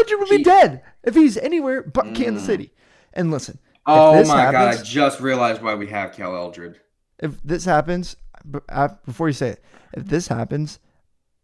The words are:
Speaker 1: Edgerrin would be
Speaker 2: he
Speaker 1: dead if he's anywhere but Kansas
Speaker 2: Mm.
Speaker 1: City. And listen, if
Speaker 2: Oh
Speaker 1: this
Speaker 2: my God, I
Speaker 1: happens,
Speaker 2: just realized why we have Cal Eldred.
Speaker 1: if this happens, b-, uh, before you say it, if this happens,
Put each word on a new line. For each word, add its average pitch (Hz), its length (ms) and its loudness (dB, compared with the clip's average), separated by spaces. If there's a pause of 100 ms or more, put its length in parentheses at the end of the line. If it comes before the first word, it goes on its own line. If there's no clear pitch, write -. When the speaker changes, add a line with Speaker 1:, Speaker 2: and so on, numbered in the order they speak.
Speaker 1:
Edgerrin 427 180 -4
would 392 100 -4
be 403 80 4
Speaker 2:
he 294 60 -2
Speaker 1:
dead 320 380 6 (220)
if 233 100 -2
he's 285 240 4
anywhere 269 440 -4
but 220 320 -6
Kansas 226 280 -4
Speaker 2:
Mm. 185 40 -10
Speaker 1:
City. - 260 -4 (420)
And 170 160 -4
listen, - 320 -8
if - 240 -20
Speaker 2:
Oh 156 300 8
Speaker 1:
this - 120 6
Speaker 2:
my 143 80 2 (140)
God, 131 40 2
I 127 160 4
Speaker 1:
happens, 113 180 -6
Speaker 2:
just 135 320 -2
realized 123 420 -2
why 110 120 -4
we 101 140 -8
have 101 240 -8
Cal 92 240 -10
Eldred. 87 440 -14 (380)
Speaker 1:
if 147 240 -10
this 165 220 -6
happens, 175 520 -2 (340)
b-, 143 80 -10 (100)
uh, 143 200 -2 (160)
before 160 240 -6
you 147 40 0
say 127 180 -6
it, - 140 -14 (300)
if - 120 -14
this 175 220 -4
happens, 147 500 -8 (640)